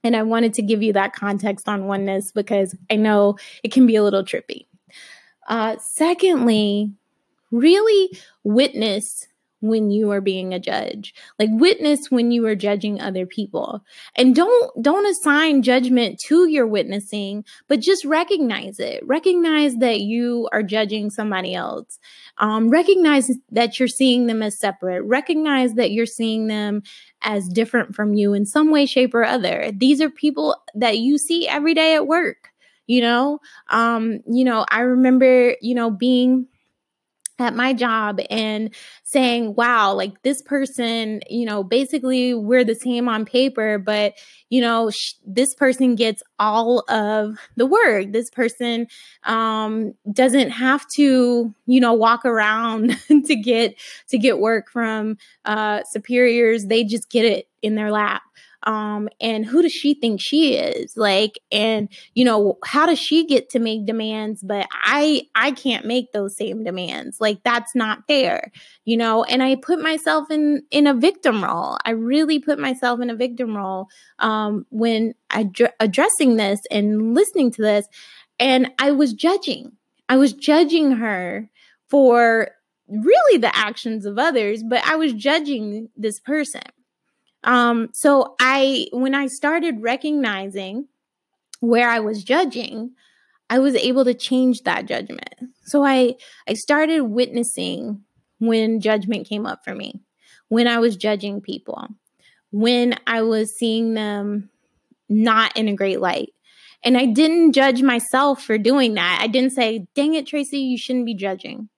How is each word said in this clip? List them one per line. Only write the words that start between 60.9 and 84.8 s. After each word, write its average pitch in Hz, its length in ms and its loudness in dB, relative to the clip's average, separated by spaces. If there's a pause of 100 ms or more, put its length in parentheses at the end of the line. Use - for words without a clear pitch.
Like, 208 420 0 (140)
and, 214 360 -2 (260)
you 247 100 4
know, 214 400 2
how 302 220 0
does 339 120 2
she 320 260 0
get 269 260 0
to 240 100 -2
make 220 260 -4
demands, 214 560 -6
but 196 300 -6
I, 294 500 0 (140)
I 262 160 0
can't 247 340 -4
make 247 240 -4
those 202 260 -6
same 214 280 -8
demands? 175 560 -10
Like, 214 240 -2
that's 240 320 -2
not 214 320 -4
fair, - 420 0 (340)
you 226 120 -2
know? 226 260 0
And 254 180 0
I 262 140 2
put 311 260 -2
myself 311 520 -2
in, 294 400 0
in 294 160 4
a 277 60 4
victim 240 500 0
role. 160 400 -4
I - 60 -2
really 277 500 0
put 285 180 -2
myself 254 420 -2
in 247 80 -4
a 233 60 -6
victim 240 420 -4
role, 190 300 -8 (320)
um, 214 520 -2
when 226 440 -2 (160)
I 214 140 0
dr-, 202 340 0
addressing 262 560 2
this 208 240 0 (100)
and 214 460 0
listening 311 380 2
to 220 100 -6
this. 208 240 2 (540)
And 254 400 2
I 285 100 4
was 277 220 2
judging. 320 640 -4 (320)
I 254 80 4
was 269 160 6
judging 302 640 2
her 208 520 -6 (400)
for 240 640 4 (380)
really 392 500 4
the 226 180 0
actions 214 500 -4
of 202 120 -6
others, 226 500 0
but 240 160 0